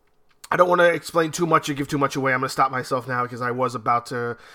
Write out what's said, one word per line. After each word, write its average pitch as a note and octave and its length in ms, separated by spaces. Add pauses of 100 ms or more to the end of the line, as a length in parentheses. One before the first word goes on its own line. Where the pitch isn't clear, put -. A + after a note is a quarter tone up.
(500)
I - 60
don't F3+ 120
wanna F3 160
explain E3 460
too E3+ 160
much D#3+ 220
or D3 60
give C#3 120
too D3+ 120
much C#3 180
away. C3+ 180
I'm B2+ 60
gonna C3 80
stop C3+ 240
myself B2+ 340
now B2 200
'cause A#2+ 140
I B2 120
was B2 240
about A#2+ 300
to A#2+ 300 (180)